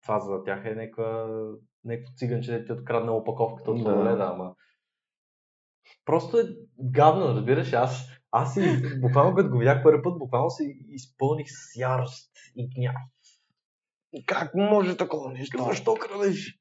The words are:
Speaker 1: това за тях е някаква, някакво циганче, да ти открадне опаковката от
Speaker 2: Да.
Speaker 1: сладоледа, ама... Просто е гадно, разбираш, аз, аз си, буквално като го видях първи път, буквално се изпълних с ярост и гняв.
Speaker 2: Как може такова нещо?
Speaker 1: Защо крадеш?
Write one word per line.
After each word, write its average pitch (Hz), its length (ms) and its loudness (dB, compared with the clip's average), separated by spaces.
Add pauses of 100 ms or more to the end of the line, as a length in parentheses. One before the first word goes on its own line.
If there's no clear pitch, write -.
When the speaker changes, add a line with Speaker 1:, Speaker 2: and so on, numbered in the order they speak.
Speaker 1:
това 107 180 -2
за 98 240 -8
тях 98 200 -8
е 110 100 -6
някаква, 113 520 -6 (580)
някакво 117 320 -10
циганче, 120 420 -4
да 110 60 -8
ти - 80 -8
открадне 117 380 -4
опаковката 113 600 -2
от 113 60 0
Speaker 2:
Да. 120 60 -2
Speaker 1:
сладоледа, 101 420 2
ама... 185 300 -6 (1500)
Просто 165 340 2
е 233 40 4 (380)
гадно, 147 480 6
разбираш, 120 440 2
аз, 123 360 0 (220)
аз 123 240 0
си, 196 60 0 (400)
буквално 139 340 4
като 180 160 2
го 127 80 0
видях 131 240 4
първи 151 200 8
път, 175 160 -2
буквално 131 320 0
се 160 140 -6 (240)
изпълних 143 600 -4
с - 300 -18
ярост 127 520 -4 (260)
и 123 140 -8
гняв. 127 260 -4 (1300)
Speaker 2:
Как 156 280 -4
може 196 420 4
такова 147 360 -4
нещо? 127 300 -6
Speaker 1:
Защо 143 320 0
крадеш? 196 680 -4